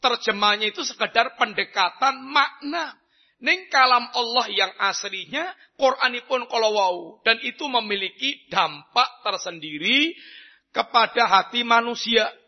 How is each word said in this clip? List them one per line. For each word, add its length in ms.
Terjemahnya 640
itu 160
sekedar 560
pendekatan 880
makna. 640
Ning 320
kalam 400
Allah 400
yang 240
aslinya, 720
Qur'anipun 720
kala 160
wau. 560
Dan 160
itu 320
memiliki 800
dampak 560
tersendiri 880
kepada 480
hati 400
manusia. 640